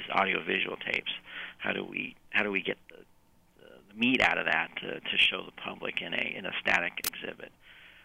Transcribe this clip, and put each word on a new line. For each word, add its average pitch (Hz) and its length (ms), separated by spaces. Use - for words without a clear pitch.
audiovisual 95 640
tapes. - 340
How 101 160
do 98 100
we, - 320
how 104 140
do 104 80
we 95 100
get - 160
the, - 80
the 101 360
meat 120 220
out 85 160
of 85 80
that 82 240
to, - 180
to - 180
show - 280
the - 80
public - 480
in - 120
a, - 240
in 95 80
a - 60
static 90 380
exhibit? - 520